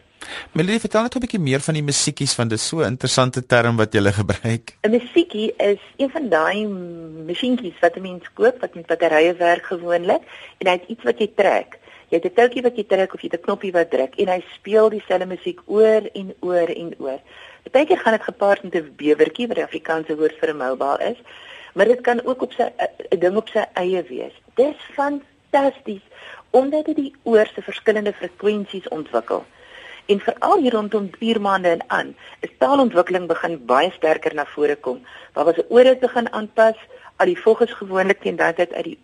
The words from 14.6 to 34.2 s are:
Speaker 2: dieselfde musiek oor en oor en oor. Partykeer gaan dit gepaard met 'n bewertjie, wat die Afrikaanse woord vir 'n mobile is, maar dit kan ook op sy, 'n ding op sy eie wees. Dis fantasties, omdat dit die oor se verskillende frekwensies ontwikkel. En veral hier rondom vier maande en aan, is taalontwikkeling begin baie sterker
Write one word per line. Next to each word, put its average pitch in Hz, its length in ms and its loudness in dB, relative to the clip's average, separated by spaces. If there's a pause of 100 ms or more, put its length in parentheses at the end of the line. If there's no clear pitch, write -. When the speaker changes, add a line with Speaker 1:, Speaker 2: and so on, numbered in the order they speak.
Speaker 2:
dieselfde 190 360 -2
musiek 180 400 -8
oor 220 380 4 (100)
en 190 260 -12
oor 175 300 0 (140)
en 170 140 -12
oor. 139 220 -8 (440)
Partykeer 311 340 2
gaan 226 160 2
dit 214 100 0
gepaard 202 400 0
met 180 120 -6
'n 151 220 -6
bewertjie, 151 500 2
wat 233 80 -8
die 151 100 -2
Afrikaanse 160 520 -6
woord 151 220 0
vir 160 100 -2
'n 151 80 -6
mobile 135 420 -2 (120)
is, 247 60 -10 (560)
maar 190 120 2
dit 247 160 2
kan 240 240 0
ook 254 160 -4
op 254 100 -6
sy, - 160 -2 (420)
'n 180 100 0
ding 175 160 0
op 208 120 -2
sy 214 160 -2 (100)
eie 180 300 -2
wees. - 320 -12 (200)
Dis 285 200 2 (180)
fantasties, 277 1120 -4 (440)
omdat 277 360 2
dit 311 100 -4
die 277 280 -4
oor 214 240 4
se - 140 -12
verskillende 208 520 -2
frekwensies 196 720 -4
ontwikkel. 120 580 -4 (640)
En 202 100 2
veral - 380 0
hier 254 160 2
rondom 208 360 -2 (100)
vier 226 220 0
maande 190 280 0
en 170 180 0
aan, 139 280 -4 (260)
is - 160 -10
taalontwikkeling 185 720 2
begin 165 300 -4 (100)
baie 131 240 2
sterker 156 400 -2